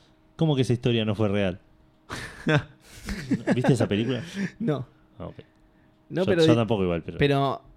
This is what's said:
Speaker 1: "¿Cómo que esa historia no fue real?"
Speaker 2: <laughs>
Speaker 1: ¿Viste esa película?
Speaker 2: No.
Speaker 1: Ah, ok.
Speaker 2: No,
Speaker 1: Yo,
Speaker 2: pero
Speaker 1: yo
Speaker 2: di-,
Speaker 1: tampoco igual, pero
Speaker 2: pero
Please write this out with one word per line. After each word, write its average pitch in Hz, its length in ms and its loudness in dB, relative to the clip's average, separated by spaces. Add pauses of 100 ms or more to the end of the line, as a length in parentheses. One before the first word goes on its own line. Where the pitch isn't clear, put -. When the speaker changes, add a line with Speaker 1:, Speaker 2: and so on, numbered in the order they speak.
(360)
Speaker 1:
"¿Cómo 156 200 2
que 131 80 2
esa 123 100 2
historia 117 320 0
no 107 100 -2
fue 104 140 0
real?" 98 300 0 (840)
Speaker 2:
<laughs> - 1120 -2
Speaker 1:
¿Viste 127 180 2
esa 113 140 0
película? 113 340 -2 (380)
Speaker 2:
No. 143 260 -4 (320)
Speaker 1:
Ah, 87 100 -12
ok. 82 80 -16 (760)
Speaker 2:
No, 147 120 -4
Speaker 1:
Yo, 190 40 0
Speaker 2:
pero 185 200 4
Speaker 1:
yo 160 60 8
Speaker 2:
di-, 117 40 6
Speaker 1:
tampoco 110 280 2
igual, 87 200 0
pero 82 140 -12
Speaker 2:
pero 139 440 0 (160)